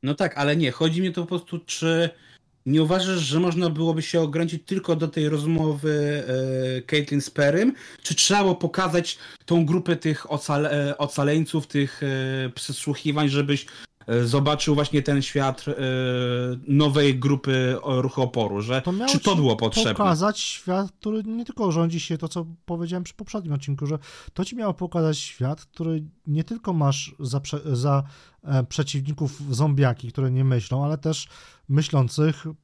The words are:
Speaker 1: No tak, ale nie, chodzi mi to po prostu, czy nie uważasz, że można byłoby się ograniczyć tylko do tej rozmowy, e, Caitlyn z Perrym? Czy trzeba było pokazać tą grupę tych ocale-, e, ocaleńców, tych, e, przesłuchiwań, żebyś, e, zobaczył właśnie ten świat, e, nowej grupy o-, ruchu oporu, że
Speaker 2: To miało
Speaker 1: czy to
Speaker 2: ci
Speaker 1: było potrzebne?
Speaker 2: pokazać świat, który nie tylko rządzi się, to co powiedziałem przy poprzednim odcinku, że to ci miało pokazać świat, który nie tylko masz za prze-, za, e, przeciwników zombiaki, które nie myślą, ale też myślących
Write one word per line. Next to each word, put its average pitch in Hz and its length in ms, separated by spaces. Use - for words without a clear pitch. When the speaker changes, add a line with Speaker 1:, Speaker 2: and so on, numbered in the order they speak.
Speaker 1:
No 143 120
tak, 175 220
ale 143 200
nie, 147 140
chodzi 165 300
mi 185 120
to 180 80
po 170 60
prostu, 175 320
czy 165 500
nie 151 180
uważasz, 185 360
że 151 200
można 175 300
byłoby 160 320
się 165 200
ograniczyć 160 440
tylko 190 300
do 156 120
tej 151 220
rozmowy, 151 920
e, 123 40
Caitlyn 147 400
z - 80
Perrym? 165 440
Czy 156 120
trzeba 208 260
było 185 140
pokazać 175 640
tą 170 200
grupę 170 300
tych 156 360
ocale-, 147 400
e, 143 260
ocaleńców, 147 680
tych, 143 360
e, 131 460
przesłuchiwań, 147 800
żebyś, 143 360
e, 120 180
zobaczył 143 500
właśnie 147 260
ten 139 200
świat, 135 460
e, 143 60
nowej 143 520
grupy 131 600
o-, 127 200
ruchu 131 200
oporu, 110 400
że 123 200
Speaker 2:
To 175 100
miało 233 200
Speaker 1:
czy 277 80
to 202 120
Speaker 2:
ci 185 60
Speaker 1:
było 131 180
potrzebne? 113 400
Speaker 2:
pokazać 196 440
świat, 190 520
który 214 320
nie 226 220
tylko 208 260
rządzi 165 280
się, 160 180
to 160 100
co 165 180
powiedziałem 175 380
przy - 100
poprzednim 185 400
odcinku, 139 320
że 151 140
to 185 120
ci - 100
miało 214 180
pokazać 165 440
świat, - 480
który 160 380
nie 151 160
tylko 226 300
masz 139 460
za 135 200
prze-, 143 360
za, 139 280
e, 135 200
przeciwników 143 920
zombiaki, 135 560
które 135 200
nie 131 120
myślą, 131 420
ale 151 120
też 156 300
myślących 143 760